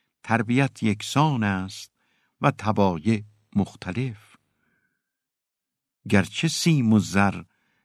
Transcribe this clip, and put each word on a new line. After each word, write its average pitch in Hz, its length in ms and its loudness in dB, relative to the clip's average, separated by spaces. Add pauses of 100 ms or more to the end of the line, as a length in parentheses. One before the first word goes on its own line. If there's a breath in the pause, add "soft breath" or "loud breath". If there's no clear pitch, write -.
(240)
تربیت 117 600 -2
یکسان 117 600 0
است 95 480 -6 (500)
و 139 100 4
طبایع 104 720 0 (320)
مختلف. 101 800 -6 (1700)
گرچه 98 380 0
سیم 143 460 2
و 107 60 8
زر 90 440 0 (420)